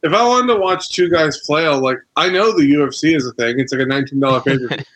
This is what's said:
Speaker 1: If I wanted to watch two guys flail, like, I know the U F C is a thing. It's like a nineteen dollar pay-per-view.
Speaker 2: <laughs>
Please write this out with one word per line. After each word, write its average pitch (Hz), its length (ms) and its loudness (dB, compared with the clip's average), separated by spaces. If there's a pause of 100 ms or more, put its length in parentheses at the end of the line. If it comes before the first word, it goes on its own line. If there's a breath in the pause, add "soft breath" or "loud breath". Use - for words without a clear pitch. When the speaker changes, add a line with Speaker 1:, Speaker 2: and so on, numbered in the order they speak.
Speaker 1:
If 156 100 0
I 214 140 4
wanted 247 280 2
to 202 60 0
watch 185 300 -2
two 180 180 0
guys 160 320 0
flail, 147 400 0
like, 131 160 -2 (200)
I 165 120 0
know 196 280 2
the 147 100 4
U 143 200 4
F 120 80 -4
C 160 200 0
is 135 120 -2
a 120 60 -10
thing. 120 260 -2
It's 131 140 -2
like 131 100 -2
a 131 40 -2
nineteen 135 340 -2
dollar 131 200 2
pay-per-view. 131 380 -2
Speaker 2:
<laughs> 139 60 -10 (120)